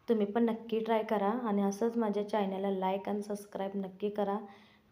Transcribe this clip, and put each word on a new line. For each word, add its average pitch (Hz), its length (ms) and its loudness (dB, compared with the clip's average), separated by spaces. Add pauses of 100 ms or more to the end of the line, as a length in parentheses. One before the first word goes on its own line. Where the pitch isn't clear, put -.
तुम्ही 214 160 4
पण 233 180 2
नक्की 220 360 0
ट्राय 220 240 2
करा. 202 260 2
आणि 233 320 2
असंच 214 360 2
माझ्या 208 320 0
चॅनलला 190 600 0
like 196 200 -2
आणि 208 120 -2
सबस्क्राईब 202 540 -6
नक्की 196 340 -4
करा. 202 280 0 (540)